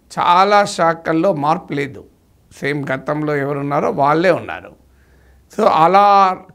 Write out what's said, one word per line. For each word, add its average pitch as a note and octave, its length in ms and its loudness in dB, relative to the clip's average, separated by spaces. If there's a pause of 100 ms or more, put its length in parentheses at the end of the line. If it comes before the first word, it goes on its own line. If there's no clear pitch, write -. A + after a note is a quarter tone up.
(200)
చాలా G3 460 4
శాఖల్లో E3 680 -2
మార్పు D#3 400 -4
లేదు. B2+ 320 -10 (500)
సేమ్ C#3+ 380 -6
గతంలో D3+ 420 -6
ఎవరున్నారో C#3+ 560 -4
వాళ్ళే D3+ 400 2
ఉన్నారు. F#2 440 -6 (840)
So G#3 60 0
అలా F#3+ 720 4 (180)